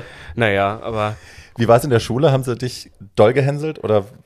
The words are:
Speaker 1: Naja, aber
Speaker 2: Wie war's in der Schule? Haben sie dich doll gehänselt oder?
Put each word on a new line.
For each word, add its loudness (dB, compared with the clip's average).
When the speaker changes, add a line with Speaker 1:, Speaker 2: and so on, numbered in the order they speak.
Speaker 1:
Naja, 0
aber -4
Speaker 2:
Wie 0
war's 6
in -4
der 4
Schule? 0
Haben 0
sie -4
dich -10
doll 6
gehänselt -2
oder? 0